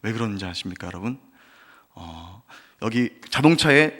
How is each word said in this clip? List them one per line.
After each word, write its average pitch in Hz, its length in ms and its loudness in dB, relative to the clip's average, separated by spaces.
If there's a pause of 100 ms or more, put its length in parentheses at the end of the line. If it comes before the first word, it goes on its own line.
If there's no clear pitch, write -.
왜 110 100 -4
그런지 107 320 -4
아십니까, 90 420 -10
여러분? 98 320 -10 (760)
어, 87 480 -18 (400)
여기 117 280 0 (200)
자동차에 151 680 4